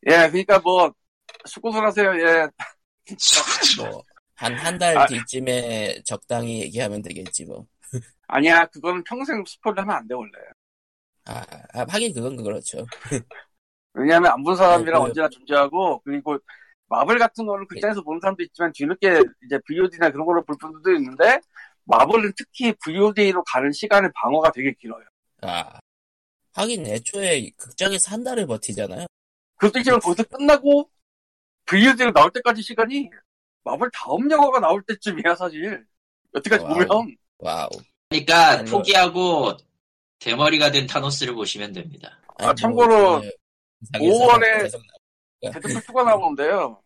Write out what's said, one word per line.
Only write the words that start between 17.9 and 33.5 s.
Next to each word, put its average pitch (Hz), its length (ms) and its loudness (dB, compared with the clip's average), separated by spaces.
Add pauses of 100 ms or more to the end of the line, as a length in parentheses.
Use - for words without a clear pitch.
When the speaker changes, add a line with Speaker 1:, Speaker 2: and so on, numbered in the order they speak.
Speaker 1:
보는 160 200 -8
사람도 190 220 -4
있지만, 170 300 -4
뒤늦게 170 480 2 (240)
이제 135 200 -4
브이오디나 165 460 0
그런 147 140 -8
걸로 170 180 0
볼 143 160 -8
분들도 156 380 -4
있는데, 151 420 2 (460)
마블은 196 520 2
특히 - 360 -4 (100)
브이오디로 196 600 2
가는 139 280 -2
시간의 202 440 2
방어가 151 360 2
되게 131 280 -6
길어요. 113 240 -18 (380)
Speaker 3:
아, - 380 -8 (720)
하긴 202 340 -6
애초에 139 720 -4
극장에서 190 540 -4
한 226 120 -10
달을 240 240 -4
버티잖아요. 107 600 -8 (500)
Speaker 1:
그것도 208 220 2
있지만 247 200 4
거기서 185 240 -2
끝나고 285 680 4 (760)
브이오디로 233 480 4
나올 156 180 4
때까지 240 300 -2
시간이 240 480 -4 (540)